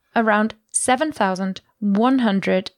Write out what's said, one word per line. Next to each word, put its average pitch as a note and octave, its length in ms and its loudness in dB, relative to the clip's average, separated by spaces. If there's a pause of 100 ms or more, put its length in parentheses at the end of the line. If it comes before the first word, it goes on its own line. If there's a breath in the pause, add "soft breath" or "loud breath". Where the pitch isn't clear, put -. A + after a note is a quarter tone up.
(160)
around G#3+ 380 0 (160)
seven C4+ 420 -2
thousand F#3+ 480 -4 (200)
one A3 400 2
hundred F#3+ 580 0